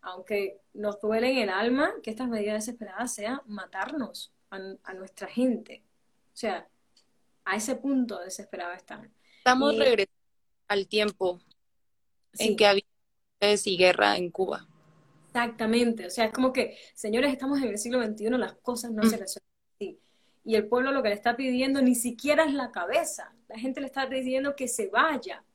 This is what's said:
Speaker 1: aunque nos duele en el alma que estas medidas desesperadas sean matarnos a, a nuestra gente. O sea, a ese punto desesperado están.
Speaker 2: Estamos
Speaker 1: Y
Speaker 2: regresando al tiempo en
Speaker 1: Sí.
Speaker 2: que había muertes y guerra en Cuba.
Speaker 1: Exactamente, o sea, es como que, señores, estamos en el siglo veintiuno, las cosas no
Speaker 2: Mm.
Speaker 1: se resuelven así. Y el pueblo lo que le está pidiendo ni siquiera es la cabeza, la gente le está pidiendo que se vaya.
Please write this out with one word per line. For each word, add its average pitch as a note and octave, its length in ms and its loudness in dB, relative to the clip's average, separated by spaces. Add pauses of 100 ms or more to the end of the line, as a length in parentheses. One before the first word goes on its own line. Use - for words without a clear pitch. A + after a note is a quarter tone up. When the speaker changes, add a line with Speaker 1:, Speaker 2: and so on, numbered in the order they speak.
Speaker 1:
aunque F#3+ 580 -6 (140)
nos G#3 260 -4
duele A3+ 320 0
en C4 60 2
el G#3+ 120 0
alma B3+ 440 0 (100)
que A#3 60 -8
estas A#3 180 -6
medidas G#3+ 380 -4
desesperadas A#3 480 -8
sean A#3 320 -6
matarnos G#3 880 -8 (160)
a, F#3+ 100 -12 (240)
a F#3 100 -16
nuestra F#3+ 340 -14
gente. - 560 -2 (500)
O - 40 -20
sea, G3 300 -6 (800)
a F#3+ 100 0
ese A3 200 -2
punto B3 440 -2
desesperado F3+ 540 -10
están. - 400 -18 (240)
Speaker 2:
Estamos B3+ 360 4
Speaker 1:
Y A3 60 0
Speaker 2:
regresando A#3 320 4 (560)
al G3 200 0
tiempo F#3+ 520 0 (1000)
en A3 100 2
Speaker 1:
Sí. G#3+ 60 2
Speaker 2:
que A3 100 6
había G3+ 180 6 (560)
muertes G#3 280 2
y F#3+ 100 0
guerra F#3 400 6
en F3 140 -4
Cuba. - 360 -4 (600)
Speaker 1:
Exactamente, A#3 800 0
o - 20 -10
sea, A3+ 160 0
es A3 80 -2
como B3+ 180 2
que, B3+ 260 -2 (160)
señores, A#3+ 380 0
estamos C4+ 300 -2
en B3 80 0
el G3+ 80 -4
siglo A#3+ 220 -2
veintiuno, G#3+ 380 -2
las - 180 -4
cosas A#3+ 360 -6
no G#3+ 120 0
Speaker 2:
Mm. A3+ 60 8
Speaker 1:
se G#3+ 80 0
resuelven - 320 -12 (260)
así. F#3 240 -10 (440)
Y A3 120 0
el G#3+ 120 2
pueblo B3+ 240 2
lo C4+ 120 0
que G#3+ 60 2
le G3+ 60 2
está A#3+ 200 0
pidiendo C4+ 460 0
ni B3+ 140 6
siquiera C#4+ 500 2
es C#4 80 0
la C4+ 180 -4
cabeza, G#3+ 640 -4 (140)
la A3 120 -14
gente C4 220 -6
le C4+ 60 -8
está C4+ 220 -4
pidiendo C4 460 -2
que C4 120 -6
se A3 200 -4
vaya. B3+ 560 0 (120)